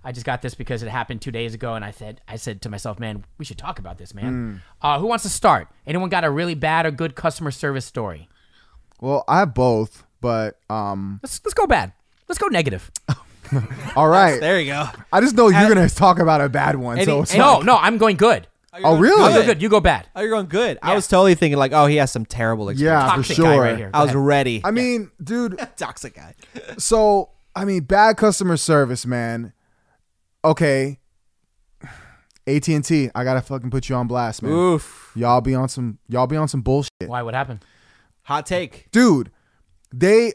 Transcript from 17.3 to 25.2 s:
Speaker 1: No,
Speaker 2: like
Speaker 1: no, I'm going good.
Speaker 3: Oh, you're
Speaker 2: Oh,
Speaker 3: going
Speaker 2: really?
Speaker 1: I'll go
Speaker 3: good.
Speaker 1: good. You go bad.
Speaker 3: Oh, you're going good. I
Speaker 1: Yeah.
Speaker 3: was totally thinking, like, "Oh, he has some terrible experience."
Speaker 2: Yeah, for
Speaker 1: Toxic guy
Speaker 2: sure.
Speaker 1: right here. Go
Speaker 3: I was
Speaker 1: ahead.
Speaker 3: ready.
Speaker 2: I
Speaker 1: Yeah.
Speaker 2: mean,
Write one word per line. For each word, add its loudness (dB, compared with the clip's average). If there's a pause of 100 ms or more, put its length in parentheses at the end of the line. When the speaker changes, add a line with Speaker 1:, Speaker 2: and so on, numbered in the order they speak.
Speaker 1:
No, 8
Speaker 2:
like -2
Speaker 1:
no, 6
I'm 2
going 2
good. 2 (260)
Speaker 3:
Oh, -20
you're -2
Speaker 2:
Oh, 6
Speaker 3:
going 6
Speaker 2:
really? 6
Speaker 1:
I'll 8
go 4
Speaker 3:
good. 2
Speaker 1:
good. 0
You -2
go 4
bad. 0
Speaker 3:
Oh, -10
you're -4
going -2
good. -2
I -4
Speaker 1:
Yeah. 2
Speaker 3:
was -2
totally 6
thinking, 0
like, 0
"Oh, 4
he 2
has 2
some -6
terrible -4
experience." 2
Speaker 2:
Yeah, 2
for 2
Speaker 1:
Toxic -2
guy 6
Speaker 2:
sure. 4
Speaker 1:
right 0
here. -10
Go 0
Speaker 3:
I 4
was 2
Speaker 1:
ahead. 0
Speaker 3:
ready. 0
Speaker 2:
I -2
Speaker 1:
Yeah. -2
Speaker 2:
mean, -4 (120)